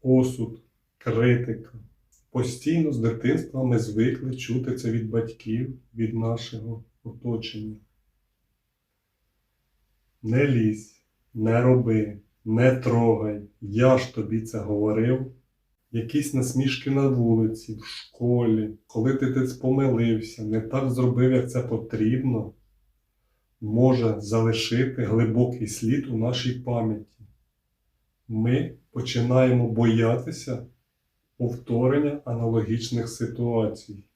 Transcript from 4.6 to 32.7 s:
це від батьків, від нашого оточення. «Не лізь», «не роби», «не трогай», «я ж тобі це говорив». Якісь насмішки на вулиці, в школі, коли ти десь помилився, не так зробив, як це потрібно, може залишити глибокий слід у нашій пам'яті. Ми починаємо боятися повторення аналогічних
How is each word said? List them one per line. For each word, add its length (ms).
це 160
від 180
батьків, 680
від 200
нашого 680
оточення. 760
«Не 240
лізь», 540
«не 280
роби», 580
«не 300
трогай», 680
«я 360
ж 180
тобі 260
це 180
говорив». 760
Якісь 420
насмішки 580
на 160
вулиці, 680
в 100
школі, 840
коли 260
ти 120
десь 280
помилився, 920
не 180
так 300
зробив, 400
як 200
це 120
потрібно, 880
може 600
залишити 840
глибокий 640
слід 420
у 80
нашій 420
пам'яті. 460
Ми 460
починаємо 760
боятися 960
повторення 880
аналогічних 840